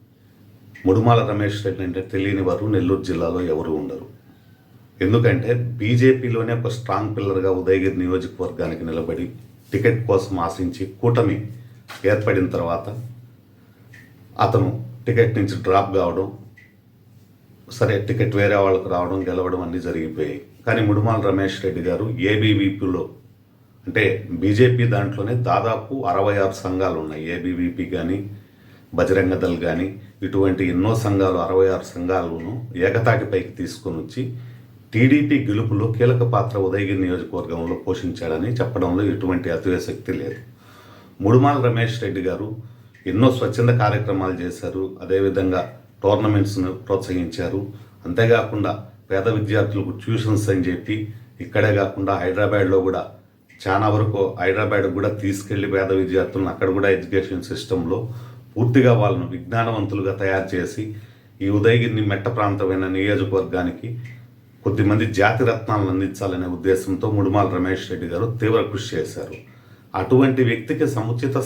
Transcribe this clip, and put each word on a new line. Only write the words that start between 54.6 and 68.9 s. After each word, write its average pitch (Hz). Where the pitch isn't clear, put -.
కూడా 101
తీసుకెళ్లి, 98
పేద 95
విద్యార్థులను 92
అక్కడ 92
కూడా 98
ఎడ్యుకేషన్ 92
సిస్టంలో 92
పూర్తిగా 123
వాళ్ళను 92
విజ్ఞానవంతులుగా 101
తయారు 95
చేసి, 90
ఈ -
ఉదయగిరిని 113
మెట్ట 98
ప్రాంతమైన 98
నియోజకవర్గానికి 95
కొద్దిమంది 104
జాతి 110
రత్నాలను 107
అందించాలనే 92
ఉద్దేశంతో 92
ముడుమాల 98
రమేష్ 92
రెడ్డి 85
గారు 90
తీవ్ర 110
కృషి -